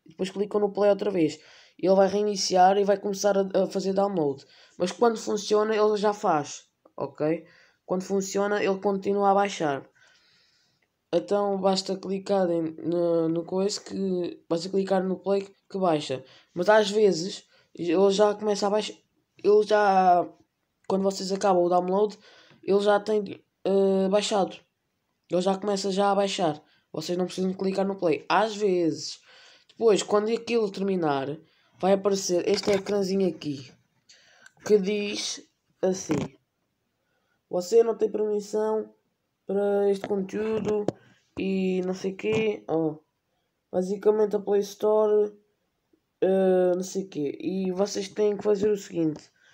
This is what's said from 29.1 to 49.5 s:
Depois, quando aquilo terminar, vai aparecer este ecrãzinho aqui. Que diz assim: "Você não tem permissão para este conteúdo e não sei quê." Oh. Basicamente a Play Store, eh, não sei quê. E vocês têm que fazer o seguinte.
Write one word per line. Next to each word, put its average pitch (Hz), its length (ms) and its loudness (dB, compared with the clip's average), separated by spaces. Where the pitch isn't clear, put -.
Depois, 220 340 2
quando 208 280 0
aquilo 226 400 -2
terminar, 170 560 -2
vai 190 140 2
aparecer 190 540 0
este 202 240 0
ecrãzinho 196 580 0
aqui. 147 420 -10
Que 208 120 6
diz 208 640 -4
assim: 185 560 -4
"Você 196 340 2
não 226 140 0
tem 214 140 0
permissão 214 840 -2
para 202 460 0
este 196 160 -2
conteúdo 208 800 -2
e 185 480 -2
não 185 80 -4
sei 190 200 -6
quê." 214 540 -2
Oh. 156 320 -2
Basicamente 208 640 0
a 208 40 -2
Play 202 220 0
Store, 208 720 2
eh, 185 540 4
não 185 80 -4
sei 190 240 -6
quê. 143 320 -6
E 185 320 -4
vocês 196 380 -4
têm 208 260 0
que 196 80 -10
fazer 208 280 2
o 202 60 0
seguinte. 165 540 -4